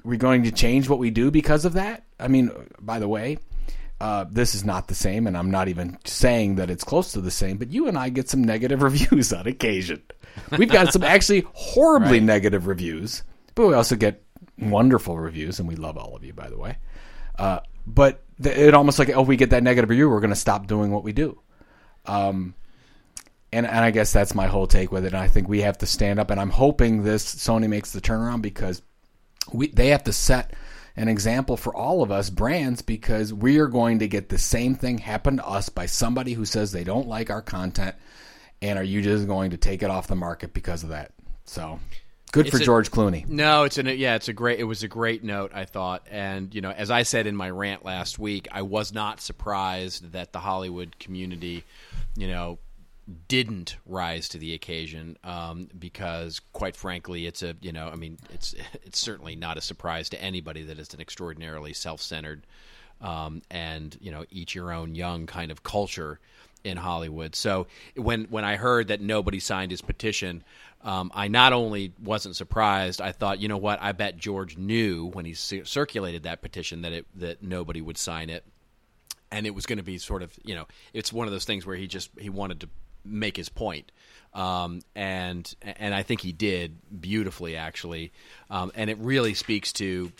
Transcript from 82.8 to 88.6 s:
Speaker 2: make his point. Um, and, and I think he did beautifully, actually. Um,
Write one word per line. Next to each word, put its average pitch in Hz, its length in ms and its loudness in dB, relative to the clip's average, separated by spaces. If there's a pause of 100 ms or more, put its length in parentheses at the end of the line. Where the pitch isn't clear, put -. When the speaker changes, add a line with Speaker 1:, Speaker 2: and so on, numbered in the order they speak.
Speaker 2:
make 104 320 -6
his 87 120 -12
point. 87 420 -8 (440)
Um, 90 460 -6 (140)
and, 90 640 -8
and 104 340 -10
I 98 100 -4
think 113 180 -6
he 90 100 -10
did 87 460 -6 (240)
beautifully, 90 540 -6
actually. 82 560 -12 (360)
Um, 92 260 -6